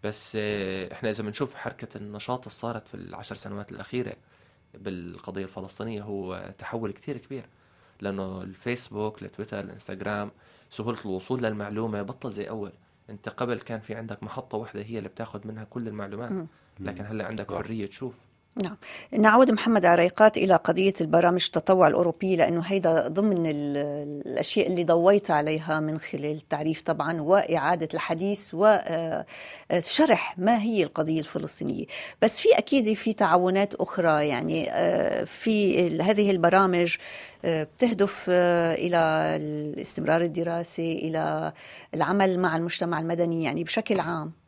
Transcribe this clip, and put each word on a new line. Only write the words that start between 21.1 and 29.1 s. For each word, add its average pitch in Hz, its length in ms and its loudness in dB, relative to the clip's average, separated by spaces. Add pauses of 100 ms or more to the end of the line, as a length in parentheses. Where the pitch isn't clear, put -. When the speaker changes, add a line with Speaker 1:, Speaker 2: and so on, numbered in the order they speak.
Speaker 2:
التطوع 180 420 6
الأوروبية، 175 480 2
لأنه 165 240 4
هيدا 170 480 2
ضمن 180 380 2
ال-، 147 800 -4
الأشياء - 400 0
اللي 175 180 0
ضويت 175 460 6
عليها 156 500 0
من 156 180 -2
خلال 151 380 -6
التعريف 151 460 -4
طبعًا، 160 380 -2
وإعادة 160 760 2
الحديث 180 600 -4
و، 175 100 2
آه، 165 640 2 (440)